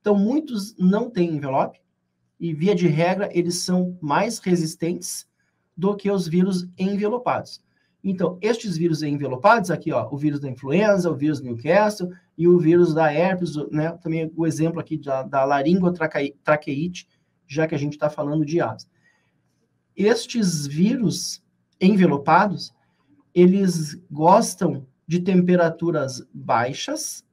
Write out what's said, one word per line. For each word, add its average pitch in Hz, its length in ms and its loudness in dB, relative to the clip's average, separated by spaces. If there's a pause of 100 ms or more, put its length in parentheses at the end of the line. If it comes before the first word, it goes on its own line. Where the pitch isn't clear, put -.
Então, 208 160 2
muitos 226 600 -2
não 190 320 2
têm 170 280 -2
envelope 139 440 -2 (580)
e, 170 140 -6
via 170 220 0
de 175 140 2
regra, 175 440 0
eles 170 260 -2
são 180 420 -2
mais 175 380 -2
resistentes 170 880 -4 (500)
do 196 200 -2
que 196 140 -4
os 190 160 0
vírus 180 420 0 (100)
envelopados. 202 840 -4 (400)
Então, 180 380 -2
estes 220 360 -2
vírus 160 260 0
envelopados, 147 680 0
aqui, 156 220 -4
ó, 120 180 -2
o 143 60 -10
vírus 143 240 -2
da 139 80 -8
influenza, 175 600 0
o 147 40 -2
vírus 135 260 -2
do 131 60 -12
Newcastle 180 640 -2 (260)
e 165 120 2
o 175 100 8
vírus 165 360 4
da 151 180 2
herpes, 175 440 0
o, 143 140 -6
né, 156 220 -2
também 160 420 -6
o 165 120 -2
exemplo 160 340 -2
aqui 156 160 -8
da, 135 260 -4
da 135 220 -2
laringotraqueite, 156 1600 -2 (400)
já 156 200 -2
que 160 80 -6
a 143 40 -2
gente 147 200 -6
tá 151 100 0
falando 147 360 -2
de 160 160 -2
aves. 113 280 -6 (1080)
Estes 196 720 0
vírus 190 760 -2 (360)
envelopados, 175 920 2 (640)
eles 180 680 4 (100)
gostam 156 760 2 (200)
de 170 140 -2
temperaturas 170 1120 0
baixas 131 880 -4 (100)